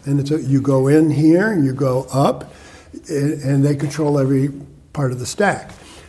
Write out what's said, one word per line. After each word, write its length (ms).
And 160
it's 100
a, 80
you 220
go 260
in 240
here, 480
you 140
go 400
up, 400
a-, 340
and 220
they 100
control 440
every 320
part 200
of 80
the 60
stack. 460